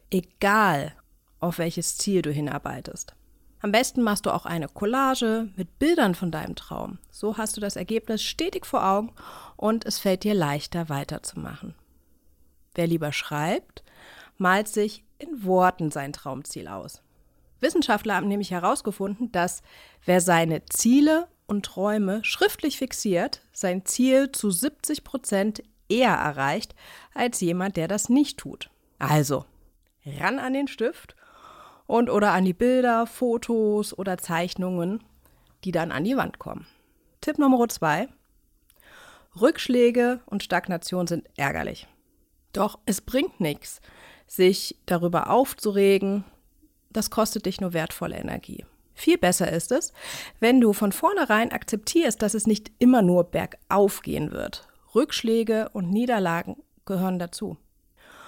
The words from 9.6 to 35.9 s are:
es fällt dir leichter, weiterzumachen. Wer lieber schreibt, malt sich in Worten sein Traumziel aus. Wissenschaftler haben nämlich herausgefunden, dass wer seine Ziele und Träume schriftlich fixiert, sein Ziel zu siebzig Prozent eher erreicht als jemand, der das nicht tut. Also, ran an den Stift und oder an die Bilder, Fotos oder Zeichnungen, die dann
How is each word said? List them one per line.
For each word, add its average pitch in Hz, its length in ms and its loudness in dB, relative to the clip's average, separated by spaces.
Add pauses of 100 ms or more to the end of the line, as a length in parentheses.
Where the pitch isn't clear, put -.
es 196 140 -4
fällt 190 240 0
dir 208 100 2
leichter, 156 560 -2
weiterzumachen. - 840 -8 (1000)
Wer 170 120 0
lieber 160 240 0
schreibt, 156 720 -6 (540)
malt 190 300 2
sich 208 360 -4 (140)
in 285 260 -10
Worten 180 480 2
sein 143 220 -8
Traumziel 135 540 -12
aus. 95 340 -14 (600)
Wissenschaftler 240 540 0
haben 185 120 0
nämlich 202 240 -2
herausgefunden, 202 800 -2
dass 180 300 0 (440)
wer 180 160 6
seine 165 440 2
Ziele 302 640 4 (220)
und 202 160 -2
Träume 208 580 -2
schriftlich - 540 0
fixiert, 214 640 -2 (100)
sein 185 340 -4
Ziel 262 460 4
zu 208 200 0
siebzig 277 520 -4
Prozent 214 600 -2 (260)
eher 226 240 4
erreicht 143 640 -2 (380)
als 240 280 -4
jemand, 180 340 -2
der 165 120 -2
das 202 220 -4
nicht 277 280 2
tut. - 320 -14 (300)
Also, 143 460 0 (600)
ran 156 340 -4
an 262 140 -4
den 277 140 -2
Stift - 480 -8 (720)
und 233 220 2
oder 208 220 4
an 185 140 4
die 185 80 2
Bilder, 240 540 2
Fotos 226 920 0
oder 185 200 -4
Zeichnungen, 180 840 -4 (600)
die 180 80 -4
dann 165 200 -2